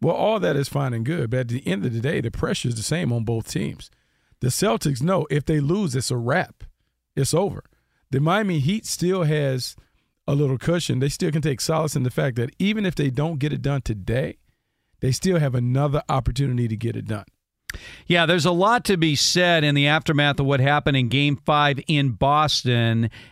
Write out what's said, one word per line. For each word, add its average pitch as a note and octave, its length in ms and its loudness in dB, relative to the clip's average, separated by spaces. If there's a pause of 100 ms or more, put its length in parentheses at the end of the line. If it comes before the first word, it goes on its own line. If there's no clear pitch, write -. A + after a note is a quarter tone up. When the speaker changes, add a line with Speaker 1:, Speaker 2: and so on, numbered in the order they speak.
Speaker 1:
Well, E3+ 140 2
all G#3+ 260 0
that D#3 160 0
is C#3 100 -2
fine C3+ 260 -4
and A2+ 120 -4
good, C#3+ 240 -4
but B2+ 100 -2
at B2+ 80 -4
the A#2+ 180 -6
end F#3+ 200 -2
of A#2+ 80 -4
the A2+ 80 -4
day, C#3+ 180 -2
the A#2 100 -4
pressure - 380 -4
is A#2 80 -2
the A2 80 -6
same D3+ 300 -2
on A#2 100 -2
both A2+ 260 -4
teams. - 400 -8 (520)
The B2 80 0
Celtics D#3+ 520 0
know F3 280 0
if D3 160 -2
they D#3 160 2
lose, D#3+ 340 0
it's B2+ 160 -4
a B2+ 60 -2
wrap. B2 480 -2 (500)
It's C3+ 180 0
over. E3+ 320 -2 (460)
The B2+ 100 2
Miami F3+ 380 2
Heat F#3 260 0
still F3+ 380 0
has C#3+ 520 -2 (500)
a C#3 100 0
little C#3 220 2
cushion. D#3 420 -2
They C#3 100 0
still E3 220 -2
can D3+ 100 -2
take C3+ 180 -2
solace D#3 380 -2
in C3 60 0
the B2 80 -2
fact C3+ 260 -2
that A#2+ 220 -4
even G#3 260 0
if E3+ 100 -2
they C#3+ 140 0
don't C#3+ 300 -2
get D3 120 -2
it C3 100 -4
done C3+ 200 -2
today, A2+ 560 -4 (640)
they C3 100 0
still F3+ 260 0
have C#3+ 160 0
another C3+ 540 0
opportunity B2+ 600 -2
to A2 80 -4
get A2+ 180 -6
it G#2 120 -8
done. G#2 180 -8 (840)
Speaker 2:
Yeah, E3+ 180 4
there's D#3+ 200 4
a F3+ 60 4
lot G3 340 2
to G3 100 4
be D#3+ 220 2
said F3 480 2
in D3 100 4
the C#3+ 120 4
aftermath D3 520 2
of C#3 60 0
what C3+ 160 2
happened C#3+ 340 2
in B2+ 140 2
Game C#3+ 260 2
five D3 520 2
in C#3+ 240 2
Boston. A#2+ 1000 2 (220)